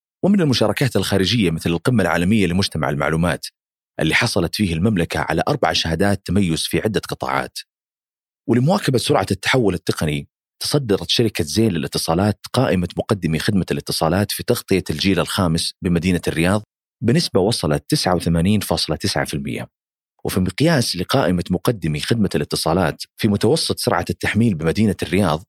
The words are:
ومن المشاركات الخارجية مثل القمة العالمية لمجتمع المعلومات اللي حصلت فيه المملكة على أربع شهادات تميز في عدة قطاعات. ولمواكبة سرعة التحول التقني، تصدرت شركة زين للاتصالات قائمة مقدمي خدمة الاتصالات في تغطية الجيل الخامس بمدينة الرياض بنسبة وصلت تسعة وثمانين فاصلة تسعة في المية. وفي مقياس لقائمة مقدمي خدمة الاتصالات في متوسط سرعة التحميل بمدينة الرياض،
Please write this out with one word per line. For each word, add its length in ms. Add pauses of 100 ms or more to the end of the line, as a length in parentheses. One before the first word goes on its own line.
(240)
ومن 160
المشاركات 560
الخارجية 540
مثل 200
القمة 320
العالمية 440
لمجتمع 440
المعلومات 560 (540)
اللي 140
حصلت 400
فيه 200
المملكة 460
على 280
أربع 240
شهادات 540
تميز 360
في 180
عدة 200
قطاعات. 580 (920)
ولمواكبة 500
سرعة 320
التحول 440
التقني، 540 (340)
تصدرت 480
شركة 340
زين 280
للاتصالات 680 (120)
قائمة 440
مقدمي 420
خدمة 320
الاتصالات 640
في 100
تغطية 480
الجيل 300
الخامس 640
بمدينة 460
الرياض 340 (400)
بنسبة 380
وصلت 480
تسعة 260
وثمانين 460
فاصلة 360
تسعة 280
في 100
المية. 340 (560)
وفي 160
مقياس 560
لقائمة 540
مقدمي 500
خدمة 340
الاتصالات 680 (140)
في 120
متوسط 500
سرعة 320
التحميل 440
بمدينة 480
الرياض، 460